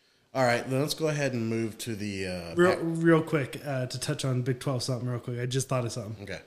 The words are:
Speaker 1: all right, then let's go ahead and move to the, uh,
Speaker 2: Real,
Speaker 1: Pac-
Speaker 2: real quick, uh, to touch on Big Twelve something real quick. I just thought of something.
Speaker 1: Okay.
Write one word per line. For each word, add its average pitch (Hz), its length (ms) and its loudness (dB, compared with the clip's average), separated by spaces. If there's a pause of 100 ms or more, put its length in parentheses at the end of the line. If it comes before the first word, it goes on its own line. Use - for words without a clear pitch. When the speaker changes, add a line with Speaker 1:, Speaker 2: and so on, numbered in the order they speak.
(340)
Speaker 1:
all 131 120 4
right, 120 240 4
then 131 120 2
let's 147 120 0
go 156 140 0
ahead 147 260 2
and 113 160 0
move 113 300 0
to 113 160 -4
the, 98 320 -2
uh, 87 280 -4
Speaker 2:
Real, 175 160 8
Speaker 1:
Pac- - 100 2
Speaker 2:
real 165 400 0
quick, 143 440 -2
uh, 131 220 -2
to 123 120 -6
touch 143 260 -4
on 127 160 0
Big 127 180 0
Twelve 127 240 -2
something 123 240 -2
real 123 120 -2
quick. 120 200 -6
I 123 60 -2
just 127 240 -2
thought 127 160 2
of 113 80 -4
something. 110 300 -8
Speaker 1:
Okay. 92 240 -8